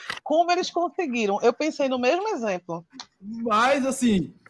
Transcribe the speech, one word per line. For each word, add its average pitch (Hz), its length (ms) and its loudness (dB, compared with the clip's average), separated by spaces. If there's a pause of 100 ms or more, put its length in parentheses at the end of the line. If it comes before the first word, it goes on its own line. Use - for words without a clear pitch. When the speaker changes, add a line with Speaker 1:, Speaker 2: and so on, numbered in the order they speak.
(220)
Speaker 1:
Como 330 300 2
eles 349 180 0
conseguiram? 240 720 0
Eu 240 120 4
pensei 294 340 -2
no 254 100 -2
mesmo 339 300 0
exemplo. 190 560 -6 (340)
Speaker 2:
Mas, 233 680 0
assim, 220 480 0 (160)